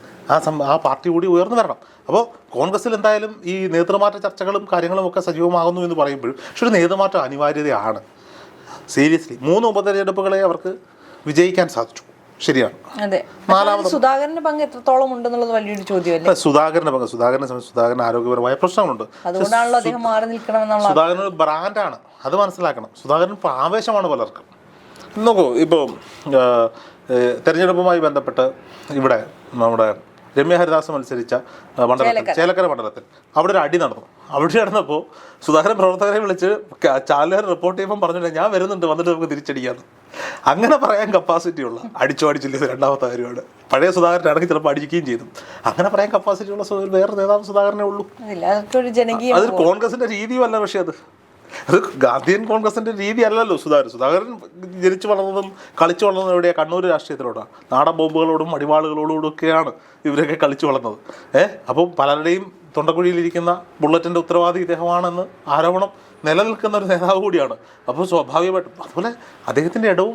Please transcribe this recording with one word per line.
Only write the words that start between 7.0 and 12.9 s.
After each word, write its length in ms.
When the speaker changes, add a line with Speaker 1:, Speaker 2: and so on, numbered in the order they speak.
Speaker 1:
അനിവാര്യതയാണ്. 760
സീരിയസ്ലി 420
മൂന്ന് 240
ഉപതെരഞ്ഞെടുപ്പുകളെ 680
അവർക്ക് 220
വിജയിക്കാൻ 460
സാധിച്ചു, 300
ശരിയാണ്. 300